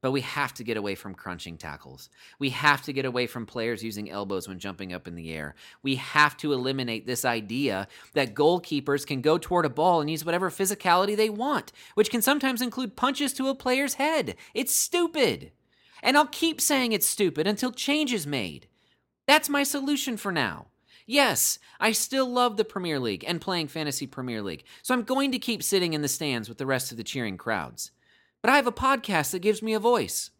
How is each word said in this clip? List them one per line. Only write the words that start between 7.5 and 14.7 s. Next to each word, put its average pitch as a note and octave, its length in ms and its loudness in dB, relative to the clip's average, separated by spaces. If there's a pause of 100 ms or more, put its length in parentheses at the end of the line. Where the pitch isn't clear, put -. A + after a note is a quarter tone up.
that B2+ 200 0
goalkeepers D3 720 2
can C3+ 140 -4
go D3+ 160 4
toward F3 300 0
a C3+ 40 2
ball D#3+ 300 4
and D3+ 100 -2
use D#3 140 -4
whatever F3 240 0
physicality F#3+ 680 2
they A3 140 2
want, A#3+ 440 -4 (220)
which G#3+ 160 4
can A#3 120 0
sometimes C4 400 2
include B3 340 -4
punches C4+ 380 0
to C4 140 -2
a C4+ 60 0
player's C4+ 400 0
head. D4 420 0 (180)
It's C4 200 0